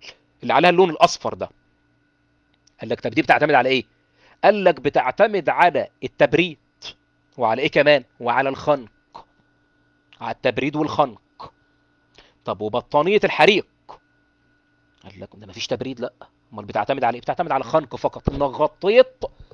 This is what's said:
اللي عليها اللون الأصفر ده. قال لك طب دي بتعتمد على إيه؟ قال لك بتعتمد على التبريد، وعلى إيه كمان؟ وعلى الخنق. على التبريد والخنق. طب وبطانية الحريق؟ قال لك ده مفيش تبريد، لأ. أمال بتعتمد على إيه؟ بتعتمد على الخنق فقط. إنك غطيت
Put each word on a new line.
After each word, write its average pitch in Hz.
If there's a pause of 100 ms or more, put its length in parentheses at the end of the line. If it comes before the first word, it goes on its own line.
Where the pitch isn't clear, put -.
(440)
اللي 113
عليها 160
اللون 180
الأصفر 151
ده. 92 (1300)
قال 110
لك 117
طب 123
دي 120
بتعتمد 147
على 127
إيه؟ 127 (580)
قال 208
لك 165
بتعتمد 147
على 143 (160)
التبريد، 151 (800)
وعلى 113
إيه 151
كمان؟ 147 (160)
وعلى 123
الخنق. - (960)
على 117
التبريد 127
والخنق. 147 (920)
طب 104
وبطانية 147
الحريق؟ 180 (1400)
قال 98
لك 98
ده 104
مفيش -
تبريد، 127
لأ. 120 (400)
أمال 104
بتعتمد 135
على 120
إيه؟ 120
بتعتمد 151
على 131
الخنق 131
فقط. -
إنك 139
غطيت 156 (300)